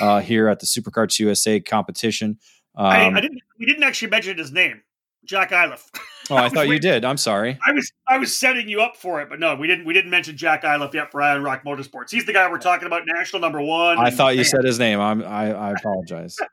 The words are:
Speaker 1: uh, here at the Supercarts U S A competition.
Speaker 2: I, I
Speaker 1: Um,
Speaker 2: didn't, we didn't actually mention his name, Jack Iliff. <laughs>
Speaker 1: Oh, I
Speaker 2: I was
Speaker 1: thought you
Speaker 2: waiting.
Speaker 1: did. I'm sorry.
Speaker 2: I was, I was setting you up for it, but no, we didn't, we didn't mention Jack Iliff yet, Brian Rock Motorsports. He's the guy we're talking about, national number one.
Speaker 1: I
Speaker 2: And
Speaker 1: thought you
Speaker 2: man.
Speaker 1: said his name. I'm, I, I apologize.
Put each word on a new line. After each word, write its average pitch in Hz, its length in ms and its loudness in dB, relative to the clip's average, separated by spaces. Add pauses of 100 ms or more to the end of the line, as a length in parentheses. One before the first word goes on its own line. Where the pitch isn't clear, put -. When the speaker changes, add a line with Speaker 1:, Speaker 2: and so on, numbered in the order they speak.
Speaker 1:
uh, 104 180 4
here 110 280 2
at 104 120 2
the - 60 -8
Supercarts 110 540 -2
U 104 100 2
S - 160 0
A 107 140 2
competition. 107 800 -4 (360)
Speaker 2:
I, 95 280 4
I - 20 4
Speaker 1:
Um, - 80 2
Speaker 2:
didn't, 208 260 -2 (200)
we 226 80 -8
didn't 302 160 2
actually 240 260 -2
mention 190 280 -2
his 147 140 -8
name, 143 300 0 (440)
Jack 190 260 -2
Iliff. 170 420 0
<laughs> - 80 -14 (280)
Speaker 1:
Oh, 143 60 0
I 127 60 6
Speaker 2:
I - 20 6
was 123 80 2
Speaker 1:
thought 151 120 2
you 143 80 2
Speaker 2:
waiting. 151 200 2
Speaker 1:
did. 120 140 2
I'm 139 100 0
sorry. 117 500 0
Speaker 2:
I 285 60 2
was, 285 180 -2 (160)
I 262 120 2
was 285 200 -4
setting 247 300 0
you 208 140 -2
up 240 160 -2
for 170 240 -6
it, 143 80 -10
but 143 100 -12
no, 160 160 0
we 143 100 -6
didn't, 170 200 0
we 165 80 -4
didn't 180 180 2
mention 170 240 -2
Jack 156 300 0
Iliff 147 280 0
yet, 151 160 -4
Brian 143 320 0
Rock 131 220 -4
Motorsports. 135 480 -10
He's 233 140 -4
the 208 80 -4
guy 185 180 4
we're 170 60 -6
talking 175 280 0
about, 170 200 -4
national 175 360 -4
number 151 200 -2
one. 165 360 2
Speaker 1:
I 120 100 4
Speaker 2:
And 120 100 2
Speaker 1:
thought 131 140 6
you 127 100 2
Speaker 2:
man. - 40 4
Speaker 1:
said 131 200 2
his 120 120 2
name. 110 220 2
I'm, 107 240 0
I, 107 300 -4
I 101 180 -6
apologize. 87 640 -6 (180)